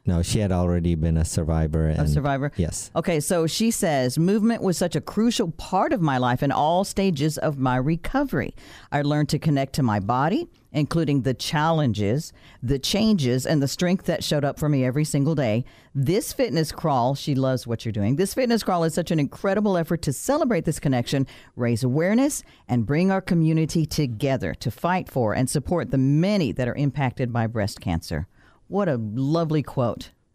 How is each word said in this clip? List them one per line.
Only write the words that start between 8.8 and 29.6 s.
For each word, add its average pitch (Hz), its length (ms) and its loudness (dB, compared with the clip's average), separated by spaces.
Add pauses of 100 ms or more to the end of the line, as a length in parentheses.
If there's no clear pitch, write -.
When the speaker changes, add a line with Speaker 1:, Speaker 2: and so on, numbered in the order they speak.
Speaker 2:
I 147 100 0
learned 147 280 0
to 156 100 0
connect 139 340 0
to 151 100 0
my 107 160 2
body, 143 500 0 (220)
including 143 520 0
the 131 100 0
challenges, 147 960 0 (300)
the 135 180 0
changes, 160 680 2
and 147 160 2
the 139 60 2
strength 180 380 0
that - 180 -2
showed 147 220 0
up 139 140 -4
for 151 100 0
me 135 160 2
every 131 180 0
single 147 320 0
day. 120 280 2 (320)
This 151 380 0
fitness 175 380 0
crawl," 139 440 0
she 147 200 -4
loves 131 320 0
what 117 180 -6
you're 113 60 -4
doing, 104 260 0
"this 190 160 0
fitness 240 300 0
crawl 175 200 0
is 165 100 0
such 175 180 -2
an 165 80 2
incredible 196 580 0
effort 165 260 -2
to 147 100 0
celebrate 262 520 0
this 156 140 -2
connection, 135 460 0 (300)
raise 120 280 0
awareness, 190 600 2 (240)
and 120 180 0
bring 165 260 2
our 190 100 0
community 160 640 2
together 127 720 -2
to - 160 -6
fight 175 380 -4
for 113 240 0
and 127 160 -4
support 156 420 -2
the 139 60 0
many 151 540 2
that 123 160 -4
are 117 80 -4
impacted 135 580 -2
by 113 140 0
breast 110 340 -4
cancer." 82 460 -4 (400)
What 190 220 0
a 135 80 0
lovely 139 640 -2